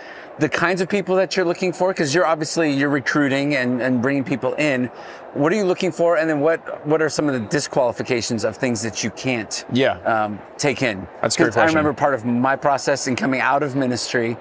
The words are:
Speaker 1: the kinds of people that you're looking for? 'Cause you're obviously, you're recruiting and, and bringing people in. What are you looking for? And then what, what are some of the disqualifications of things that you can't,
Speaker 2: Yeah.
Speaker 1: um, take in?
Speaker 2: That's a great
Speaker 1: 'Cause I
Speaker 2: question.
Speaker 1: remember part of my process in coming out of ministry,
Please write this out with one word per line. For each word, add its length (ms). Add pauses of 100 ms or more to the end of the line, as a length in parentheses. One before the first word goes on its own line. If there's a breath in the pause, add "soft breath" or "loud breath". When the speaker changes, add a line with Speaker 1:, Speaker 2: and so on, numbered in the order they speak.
(380 loud breath)
Speaker 1:
the 120
kinds 320
of 80
people 260
that 200
you're 100
looking 280
for? 180
'Cause 220
you're 140
obviously, 440
you're 200
recruiting 640
and, 260
and 180
bringing 240
people 300
in. 380 (420 loud breath)
What 180
are 40
you 100
looking 260
for? 260
And 100
then 120
what, 480
what 140
are 80
some 180
of 60
the 80
disqualifications 1000
of 140
things 240
that 220
you 80
can't, 600
Speaker 2:
Yeah. 280
Speaker 1:
um, 400 (180)
take 240
in? 260 (140)
Speaker 2:
That's 140
a 20
great 120
Speaker 1:
'Cause 80
I 40
Speaker 2:
question. 160
Speaker 1:
remember 160
part 220
of 100
my 300
process 520
in 80
coming 240
out 220
of 140
ministry, 640